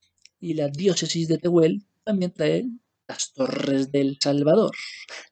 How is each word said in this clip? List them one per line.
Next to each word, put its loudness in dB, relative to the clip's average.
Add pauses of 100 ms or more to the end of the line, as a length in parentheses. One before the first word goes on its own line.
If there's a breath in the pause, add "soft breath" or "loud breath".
(400)
Y -6
la -2
diócesis -2
de 0
Tehuel 2 (160)
también -2
trae 0 (420)
las -10
Torres -2
del 2
Salvador. 2 (560 loud breath)